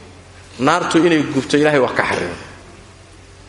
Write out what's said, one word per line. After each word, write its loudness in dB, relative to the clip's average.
naartu 0
inay 4
gubto, -2
Ilaahay 2
waa 0
ka 0
xarrimay. -6